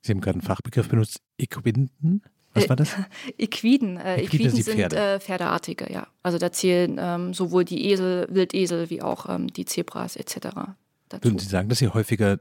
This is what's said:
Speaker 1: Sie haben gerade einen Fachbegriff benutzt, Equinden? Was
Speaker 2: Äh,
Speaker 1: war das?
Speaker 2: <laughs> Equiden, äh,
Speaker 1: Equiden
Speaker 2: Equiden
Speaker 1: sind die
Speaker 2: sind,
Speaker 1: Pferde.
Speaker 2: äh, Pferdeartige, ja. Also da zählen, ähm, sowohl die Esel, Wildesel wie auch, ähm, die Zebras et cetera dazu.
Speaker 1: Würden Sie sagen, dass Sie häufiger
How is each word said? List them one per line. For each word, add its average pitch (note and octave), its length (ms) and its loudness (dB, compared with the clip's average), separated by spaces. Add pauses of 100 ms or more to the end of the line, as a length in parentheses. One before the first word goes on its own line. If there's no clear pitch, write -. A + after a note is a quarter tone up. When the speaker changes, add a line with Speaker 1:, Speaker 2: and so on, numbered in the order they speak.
Speaker 1:
Sie - 100 -2
haben F#2+ 100 0
gerade F#2 140 0
einen F2+ 120 -4
Fachbegriff G#2 420 0
benutzt, A2 320 2 (180)
Equinden? C#3 800 0 (320)
Was G#2+ 120 6
Speaker 2:
Äh, - 40 -6
Speaker 1:
war C3 60 4
das? D3 200 2 (200)
Speaker 2:
<laughs> - 240 -12
Equiden, A3+ 580 2
äh, F3+ 200 -2
Speaker 1:
Equiden - 80 0
Speaker 2:
Equiden C3 260 4
Speaker 1:
sind A#3+ 60 2
die - 40 4
Speaker 2:
sind, G#3+ 160 0
Speaker 1:
Pferde. F#2 200 2 (180)
Speaker 2:
äh, G3 40 -4
Pferdeartige, F3 720 -4
ja. - 140 -8 (160)
Also F3 160 0
da E3+ 140 0
zählen, F3+ 480 2
ähm, F3 340 -4
sowohl F3+ 320 2
die F3+ 240 -2
Esel, F#3 400 2
Wildesel F3+ 640 0
wie E3+ 100 -6
auch, - 260 -4
ähm, - 240 -4
die F3+ 140 -8
Zebras - 500 -6
et - 140 -10
cetera - 460 -10 (340)
dazu. - 160 -14
Speaker 1:
Würden G#2 140 4
Sie G2 80 -6
sagen, F#2+ 220 0
dass A#2+ 100 0
Sie B2+ 100 4
häufiger G#2 520 2